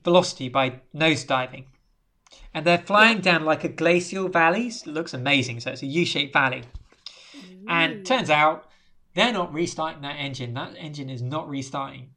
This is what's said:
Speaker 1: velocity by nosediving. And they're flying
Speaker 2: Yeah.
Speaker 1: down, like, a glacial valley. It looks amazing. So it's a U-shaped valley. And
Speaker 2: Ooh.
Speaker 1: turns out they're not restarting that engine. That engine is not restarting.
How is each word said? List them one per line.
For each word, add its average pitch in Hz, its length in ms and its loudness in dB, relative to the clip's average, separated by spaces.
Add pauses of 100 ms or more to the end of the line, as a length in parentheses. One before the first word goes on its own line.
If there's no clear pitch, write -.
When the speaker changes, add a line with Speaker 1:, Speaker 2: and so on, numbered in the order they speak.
Speaker 1:
velocity 175 460 2
by 131 320 0 (120)
nosediving. 135 720 -2 (880)
And 156 120 -4
they're 175 140 6
flying 214 380 6
Speaker 2:
Yeah. 175 60 -4
Speaker 1:
down, 170 220 2
like, 156 180 0
a 165 60 -2
glacial 180 580 0
valley. 175 400 2
It - 200 -12
looks 160 260 -6
amazing. 127 480 0
So 127 100 -8
it's - 120 -10
a 139 40 -6
U-shaped 151 460 -2
valley. 131 300 0 (1000)
And 196 340 2
Speaker 2:
Ooh. 196 40 -14
Speaker 1:
turns 240 260 0
out 151 380 4 (460)
they're 233 180 2
not 170 220 -2
restarting 151 480 -4
that 143 160 -8
engine. 127 380 -6
That 160 200 -8
engine 147 340 -10
is 127 120 -8
not 151 260 -4
restarting. 135 680 -8